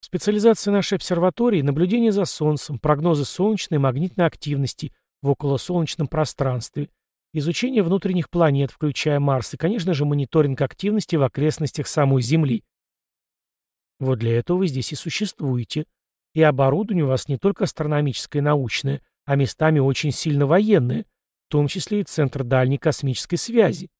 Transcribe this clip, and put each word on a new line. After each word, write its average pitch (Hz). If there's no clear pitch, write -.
Специализация 208
нашей 202
обсерватории — 180
наблюдение 180
за 196
Солнцем, 151
прогнозы 147
солнечной 190
и 143
магнитной 139
активности 143
в 135
околосолнечном 147
пространстве, 143
изучение 190
внутренних 180
планет, 143
включая 147
Марс, 139
и, 123
конечно 185
же, 147
мониторинг 143
активности 196
в 147
окрестностях 143
самой 135
Земли. 135
Вот 131
для 117
этого 175
вы 190
здесь 131
и 147
существуете. 151
И 156
оборудование 156
у 135
вас 131
не 139
только 196
астрономическое 147
и 143
научное – 139
а 139
местами 151
очень 135
сильно 143
военное, 180
в -
том 147
числе 208
и 190
Центр 135
дальней 131
космической -
связи. 208